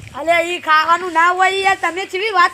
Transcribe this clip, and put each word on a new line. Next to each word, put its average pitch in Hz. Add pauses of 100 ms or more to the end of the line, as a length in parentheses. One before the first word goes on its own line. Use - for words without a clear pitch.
(140)
અલ્યા, 320
ઈ 339
ખાવાનું 320
ના 330
હોય 370
યાર, 381
તમે 359
ચેવી 392
વાત 349